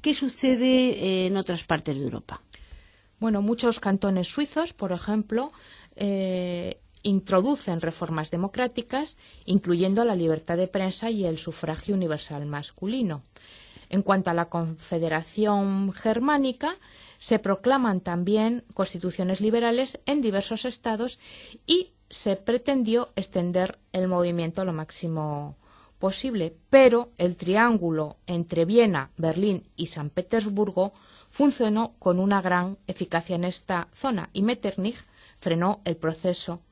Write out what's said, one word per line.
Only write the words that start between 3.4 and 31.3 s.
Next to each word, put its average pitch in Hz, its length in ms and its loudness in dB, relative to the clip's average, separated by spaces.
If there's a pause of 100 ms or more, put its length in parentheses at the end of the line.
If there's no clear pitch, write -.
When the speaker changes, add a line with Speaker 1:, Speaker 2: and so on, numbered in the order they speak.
Speaker 2:
muchos 233 400 0
cantones 196 480 0
suizos, 302 440 -2
por 190 200 -6
ejemplo, 214 600 -2 (420)
eh, 185 880 -4 (220)
introducen 190 800 2
reformas 160 500 -4
democráticas, 247 880 -4 (280)
incluyendo 190 600 2
la 226 100 2
libertad 165 420 0
de 185 120 0
prensa 190 400 -2
y 214 160 -2
el 160 140 -2
sufragio 160 560 -6
universal 151 520 -4
masculino. 160 760 -4 (680)
En 190 140 0
cuanto 196 280 2
a 170 40 2
la 170 140 0
Confederación 175 1500 0
Germánica, 269 800 0 (400)
se - 220 2
proclaman 214 640 2
también 208 640 0 (100)
constituciones 185 680 -2
liberales 233 640 0
en 294 160 0
diversos 214 440 -2
estados 240 540 -4 (480)
y 359 260 2 (160)
se - 280 0
pretendió 240 800 0
extender 185 640 -2 (120)
el 185 140 0
movimiento 175 580 0
lo 185 80 -2
máximo 151 840 -6 (420)
posible, 190 560 -2 (140)
pero 240 480 8
el 180 200 0
triángulo 175 880 2
entre 170 400 0
Viena, 196 500 4
Berlín 170 580 0
y 170 120 -6
San 147 240 -6
Petersburgo 202 800 0 (380)